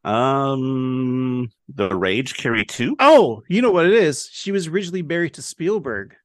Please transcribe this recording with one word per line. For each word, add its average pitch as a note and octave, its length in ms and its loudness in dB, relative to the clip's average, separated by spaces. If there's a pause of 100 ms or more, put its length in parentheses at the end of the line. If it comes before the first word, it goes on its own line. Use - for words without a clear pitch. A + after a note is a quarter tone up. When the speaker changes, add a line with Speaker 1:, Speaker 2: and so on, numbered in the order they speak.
Speaker 1:
Um, B2+ 1500 -2 (240)
The G2 220 -2
Rage, F#2+ 400 -2
Carrie A2+ 300 -2
two? C3+ 340 -4
Speaker 2:
Oh, A#3 480 6
you F#3+ 140 0
know B3 100 4
what F3 140 4
it F#3 80 6
is. E3+ 380 2
She - 200 -10
was G3 160 -2
originally F3+ 360 -4
married E3+ 320 -2
to - 60 -18
Spielberg. C#3 840 -6